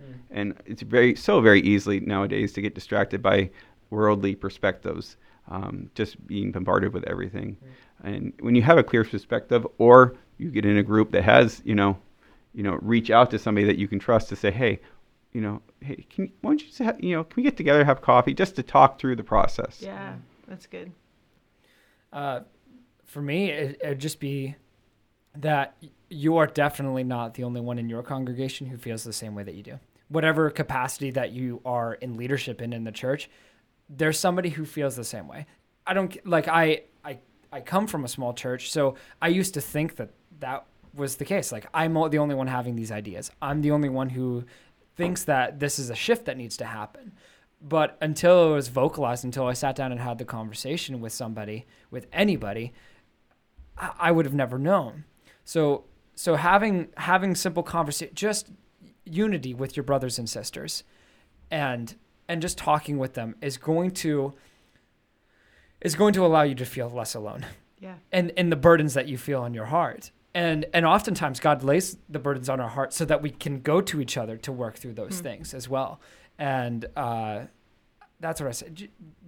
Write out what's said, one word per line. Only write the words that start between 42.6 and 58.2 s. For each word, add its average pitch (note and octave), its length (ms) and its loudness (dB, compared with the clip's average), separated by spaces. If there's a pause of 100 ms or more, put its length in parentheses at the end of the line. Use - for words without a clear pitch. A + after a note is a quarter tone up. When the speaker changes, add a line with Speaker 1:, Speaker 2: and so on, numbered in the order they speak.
Speaker 1:
these A2 160 -8
ideas. G#2 380 -10 (120)
I'm D3 200 -2
the D3 100 2
only D3 160 2
one C3 220 -4
who B2+ 340 -4 (520)
thinks F3 280 -4
that C3+ 360 0
this C#3+ 180 -2
is B2+ 120 -8
a A#2 40 -8
shift A3+ 300 -2
that C3 120 -8
needs A#2+ 200 -12
to - 80 -8
happen. A2 480 -12 (500)
But D3+ 380 0
until E3 500 6
it D#3 40 4
was C3+ 140 -2
vocalized, B2+ 560 -2
until B2+ 220 -4
I B2+ 80 0
sat C3+ 220 -4
down C3 140 -4
and A#2+ 100 -6
had A#2+ 180 -6
the B2+ 60 -10
conversation A#2 760 -8
with A2+ 120 -10
somebody, A2 520 -10 (260)
with B2+ 220 -12
anybody, A#2 600 -2 (1040)
I, - 200 -10
I E3+ 140 4
would E3 140 4
have C3+ 80 -4
never B2+ 240 -2
known. D3+ 460 -2 (400)
So, D3 400 0 (320)
so E3+ 180 0
having, F3+ 540 2 (100)
having F#3 360 0
simple E3+ 300 -2
conversa-, D#3 500 -4
just G#3 360 -4 (540)